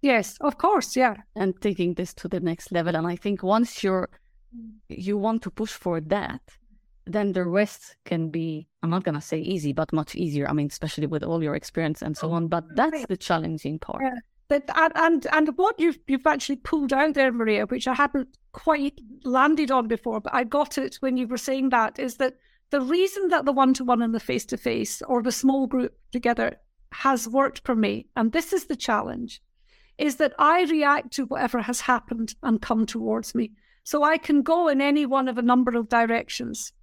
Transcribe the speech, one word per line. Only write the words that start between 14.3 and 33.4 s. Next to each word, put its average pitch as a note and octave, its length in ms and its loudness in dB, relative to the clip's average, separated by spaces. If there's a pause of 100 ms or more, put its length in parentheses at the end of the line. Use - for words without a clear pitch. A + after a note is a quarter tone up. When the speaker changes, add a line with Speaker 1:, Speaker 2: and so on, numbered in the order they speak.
Speaker 1:
But, C#4+ 280 0
and, D#4+ 200 4
and, E4 360 2
and D4+ 260 2
what G#4 220 2
you've, E4 280 2
you've C4+ 180 0
actually C#4+ 300 0
pulled C#4 380 -2
out C#4+ 200 2
there, C4+ 180 4
Maria, A3 340 0
which B3 220 -4
I C4 60 0
hadn't C4+ 440 -2 (160)
quite D4 460 0 (240)
landed C#4 460 4
on B3+ 180 2
before, A3 340 -4
but - 120 -8
I B3+ 100 2
got C#4+ 340 -2
it - 240 -4
when C4 160 0
you B3 100 -2
were B3 100 -4
saying C4+ 320 -2
that, A3+ 300 2
is B3 180 -4
that C4 200 0 (340)
the C#4+ 100 2
reason F#4 460 0
that D#4+ 180 2
the C#4+ 60 2
one-to-one B3+ 500 2
and A3+ 140 0
the A3 40 0
face-to-face A3+ 840 -4
or A#3+ 180 0
the A#3+ 100 -2
small C4+ 360 2
group B3+ 280 -2 (160)
together A#3 480 -2 (340)
has B3 340 0
worked C4+ 380 0
for B3 100 2
me, G#3+ 400 0
and A3+ 160 2
this E4 220 0
is F#4 120 0
the C#4+ 100 -4
challenge, - 680 -4 (580)
is D4 160 0
that D4+ 240 0
I E4 240 6
react D4 500 2
to C4+ 120 -2
whatever B3 360 -2
has A#3+ 200 -4
happened A3+ 600 -2
and A3+ 200 2
come A3 240 0
towards A3 500 -4
me. A3+ 160 -2 (320)